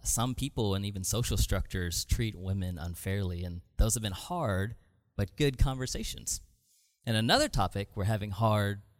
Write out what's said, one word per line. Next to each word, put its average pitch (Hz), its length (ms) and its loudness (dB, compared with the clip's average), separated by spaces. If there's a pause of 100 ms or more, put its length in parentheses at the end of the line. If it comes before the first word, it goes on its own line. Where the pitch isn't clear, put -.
some 123 320 0
people 117 400 0
and 98 120 -2
even 98 180 -6
social - 320 0
structures 92 680 0
treat 110 320 2
women 92 400 -2
unfairly, 87 680 -4
and 87 160 -8 (160)
those 110 160 6
have 110 100 0
been 104 100 -2
hard 113 640 -2 (380)
but - 220 -2
good 143 220 2
conversations. - 800 -2 (640)
And 113 100 0
another 175 340 4
topic 101 460 -2
we're 101 100 -2
having 104 260 0
hard 101 500 2 (200)